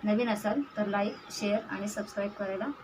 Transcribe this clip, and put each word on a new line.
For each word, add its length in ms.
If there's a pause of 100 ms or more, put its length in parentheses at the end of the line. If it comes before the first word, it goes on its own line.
नवीन 260
असाल 320 (160)
तर 80
लाईक, 300 (160)
शेअर 280 (100)
आणि 180
सबस्क्राईब 440
करायला 340 (180)